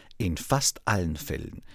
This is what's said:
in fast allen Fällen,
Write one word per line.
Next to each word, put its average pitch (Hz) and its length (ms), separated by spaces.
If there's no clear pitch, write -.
in 87 180
fast - 500
allen 90 300
Fällen, - 460